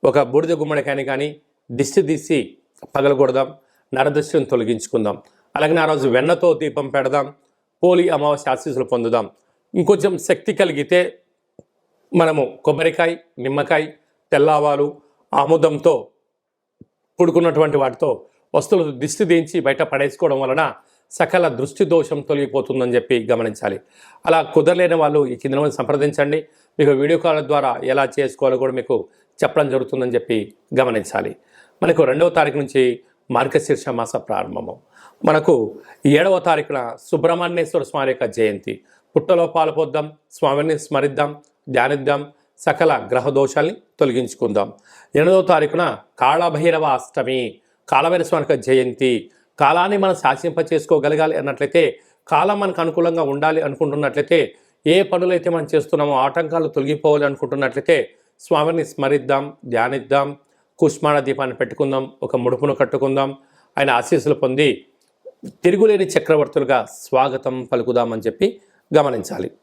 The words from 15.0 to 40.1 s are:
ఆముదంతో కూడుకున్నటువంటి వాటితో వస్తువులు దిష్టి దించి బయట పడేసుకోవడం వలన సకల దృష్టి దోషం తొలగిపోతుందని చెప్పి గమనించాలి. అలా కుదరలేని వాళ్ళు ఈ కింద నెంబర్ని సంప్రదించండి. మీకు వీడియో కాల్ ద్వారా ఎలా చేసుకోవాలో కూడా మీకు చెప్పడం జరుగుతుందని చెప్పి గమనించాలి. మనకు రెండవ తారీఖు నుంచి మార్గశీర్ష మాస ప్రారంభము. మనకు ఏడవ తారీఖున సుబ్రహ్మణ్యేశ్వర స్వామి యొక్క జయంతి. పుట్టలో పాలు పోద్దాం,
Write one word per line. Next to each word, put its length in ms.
ఆముదంతో 640
కూడుకున్నటువంటి 580
వాటితో 340
వస్తువులు 380
దిష్టి 320
దించి 360
బయట 220
పడేసుకోవడం 580
వలన 220
సకల 360
దృష్టి 360
దోషం 360
తొలగిపోతుందని 720
చెప్పి 220
గమనించాలి. 480
అలా 180
కుదరలేని 520
వాళ్ళు 320
ఈ 100
కింద 180
నెంబర్ని 220
సంప్రదించండి. 640
మీకు 120
వీడియో 280
కాల్ 280
ద్వారా 260
ఎలా 200
చేసుకోవాలో 400
కూడా 140
మీకు 240
చెప్పడం 320
జరుగుతుందని 440
చెప్పి 240
గమనించాలి. 580
మనకు 200
రెండవ 280
తారీఖు 260
నుంచి 280
మార్గశీర్ష 580
మాస 280
ప్రారంభము. 580
మనకు 300
ఏడవ 320
తారీఖున 420
సుబ్రహ్మణ్యేశ్వర 840
స్వామి 260
యొక్క 160
జయంతి. 500
పుట్టలో 300
పాలు 260
పోద్దాం, 340